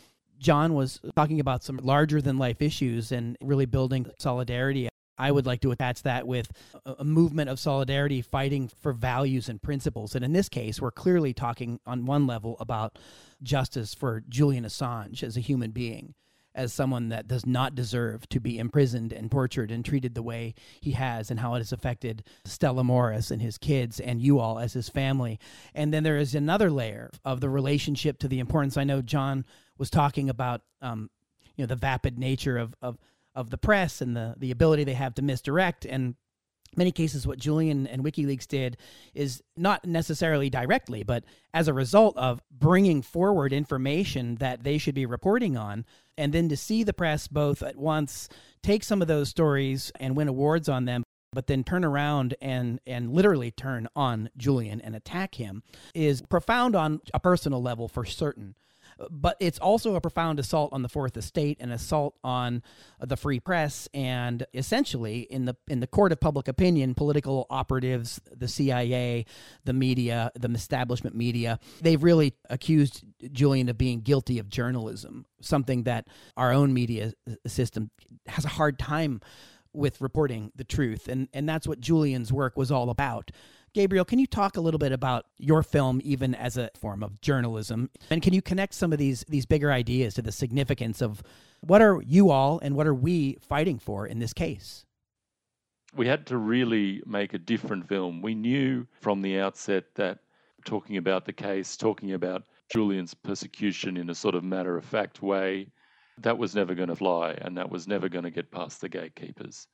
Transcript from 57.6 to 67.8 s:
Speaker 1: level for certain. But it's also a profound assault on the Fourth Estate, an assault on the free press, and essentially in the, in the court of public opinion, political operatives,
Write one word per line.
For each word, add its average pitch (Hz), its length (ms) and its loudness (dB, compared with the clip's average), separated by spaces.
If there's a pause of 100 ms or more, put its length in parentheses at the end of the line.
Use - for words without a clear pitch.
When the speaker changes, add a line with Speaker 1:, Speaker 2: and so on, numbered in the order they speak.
Speaker 1:
level 117 260 -4
for 120 160 -6
certain. 107 500 -6 (540)
But 165 320 0
it's 175 180 0
also 208 360 2
a 175 60 0
profound 165 380 -2
assault 147 360 0
on 135 80 -2
the 123 60 -4
Fourth 135 280 -4
Estate, 147 440 -2
an 123 120 -6
assault 143 500 -2
on 123 400 -2 (380)
the 127 160 -4
free 135 240 -2
press, 160 540 -2
and 123 580 -4
essentially 123 680 -2
in 127 260 -6
the, 127 100 -6 (120)
in 131 120 -2
the 123 60 -2
court 202 260 4
of 151 80 0
public 143 280 0
opinion, 143 460 4
political 135 540 0
operatives, 127 720 -2 (100)